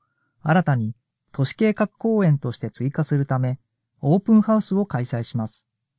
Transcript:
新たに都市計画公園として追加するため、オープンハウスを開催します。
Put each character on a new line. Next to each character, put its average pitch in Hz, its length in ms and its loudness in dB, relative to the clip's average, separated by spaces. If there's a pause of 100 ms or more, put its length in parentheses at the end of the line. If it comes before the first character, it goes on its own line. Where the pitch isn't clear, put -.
(400)
新 170 240 2
た 139 120 2
に 113 180 -4 (400)
都 135 100 -2
市 - 100 -4
計 220 180 2
画 - 160 -2
公 220 360 -2
園 151 140 4
と 123 140 -6
し - 80 -14
て 110 100 -6
追 131 220 -4
加 160 100 -2
す 147 160 -2
る 139 80 -2
た 131 140 -2
め、 127 180 -4 (420)
オ 151 180 2
ー - 20 -6
プ 226 140 0
ン 214 60 8
ハ 220 140 2
ウ 214 80 2
ス 190 140 -4
を 202 100 0
開 123 180 -4
催 117 200 -4
し - 120 -8
ま 110 120 -4
す。 - 180 -20 (320)